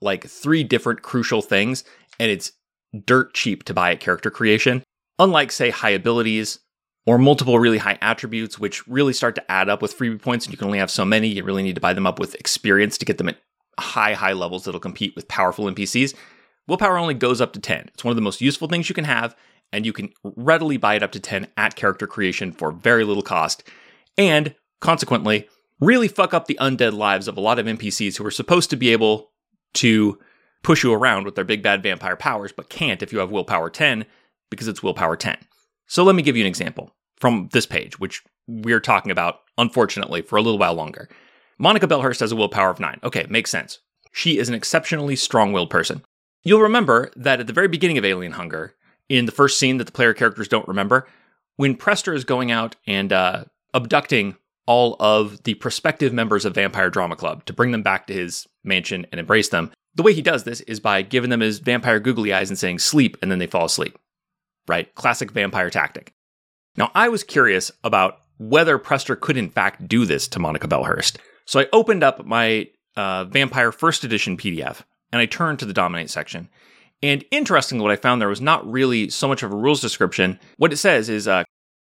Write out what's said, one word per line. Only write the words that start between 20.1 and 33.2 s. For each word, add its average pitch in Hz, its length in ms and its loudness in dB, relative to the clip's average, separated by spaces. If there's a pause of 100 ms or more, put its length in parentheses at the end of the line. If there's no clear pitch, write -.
readily 147 540 0
buy 104 180 2
it 104 80 0
up 98 100 -2
to 107 60 -10
ten 98 280 -6 (100)
at 107 180 0
character 101 300 -2
creation 92 460 -4
for 78 200 -6
very 113 320 2
little 101 200 -2
cost, 80 400 -2 (540)
and 151 360 2 (280)
consequently, 107 640 0 (320)
really 220 300 4
fuck 185 240 0
up 170 120 2
the - 160 -4
undead 127 320 2
lives 101 340 0
of 98 100 -8
a 98 40 -4
lot 113 160 2
of 110 100 -2
N 110 100 -4
P 104 120 -8
Cs 98 280 -4
who 104 80 -8
are 101 60 -6
supposed 175 380 0
to 156 60 -6
be 120 160 2
able 107 400 2 (440)
to 107 440 2 (420)
push - 220 2
you 123 100 4
around 107 320 2
with 101 100 -10
their 95 100 -2
big 104 180 -2
bad 101 180 2
vampire 92 360 -4
powers, 107 340 -4
but - 180 -18
can't 120 320 -4
if 98 120 -10
you 110 60 -2
have 92 120 -2